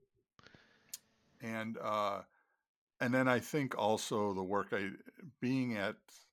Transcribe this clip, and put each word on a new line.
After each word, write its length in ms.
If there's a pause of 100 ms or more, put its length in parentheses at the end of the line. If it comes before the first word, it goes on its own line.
(1400)
And, 380
uh, 440 (760)
and 120
then 160
I 120
think 380
also 540
the 120
work 280
I, 180 (500)
being 360
at 200 (360)